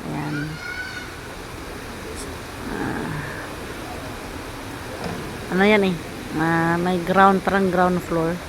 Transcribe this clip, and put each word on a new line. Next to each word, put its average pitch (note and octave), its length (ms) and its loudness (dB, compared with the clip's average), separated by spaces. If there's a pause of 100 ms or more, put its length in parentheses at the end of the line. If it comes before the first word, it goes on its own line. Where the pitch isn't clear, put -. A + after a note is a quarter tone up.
Ayan. - 320 -4 (2500)
Ah. - 420 -2 (2500)
Ano F#3+ 80 6
yan G#3 240 8
eh? F3+ 80 4 (440)
Ah, E3 400 4
may F3+ 240 2
ground, F#3+ 400 8
parang F#3+ 280 4
ground F3+ 320 4
floor. E3+ 320 0 (140)